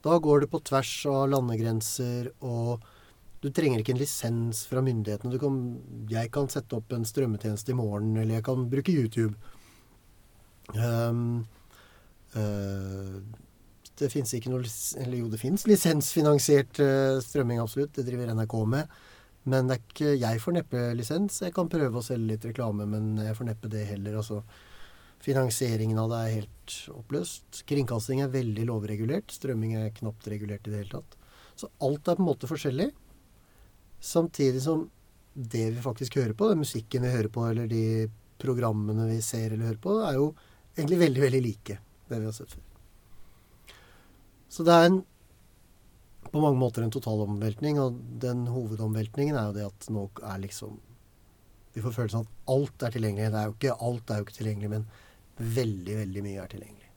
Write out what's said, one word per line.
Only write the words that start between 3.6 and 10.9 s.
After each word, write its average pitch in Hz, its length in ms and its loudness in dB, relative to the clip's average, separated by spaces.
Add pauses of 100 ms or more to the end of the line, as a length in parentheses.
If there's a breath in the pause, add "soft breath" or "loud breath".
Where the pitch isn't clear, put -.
ikke 123 140 0
en - 20 0
lisens 117 640 -2 (100)
fra 127 160 0
myndighetene. 113 480 -2
Du 131 80 -2
kan, 139 140 0 (560)
jeg 113 180 -2
kan 143 240 0
sette 127 240 -4
opp 110 160 -6
en 117 160 -2
strømmetjeneste 110 640 -2
i 127 60 0
morgen, 107 340 0
eller 110 240 0
jeg 113 80 -2
kan 127 240 0
bruke 139 240 2
YouTube. 113 400 2 (1400 loud breath)
Ehm, 117 640 2 (960 loud breath)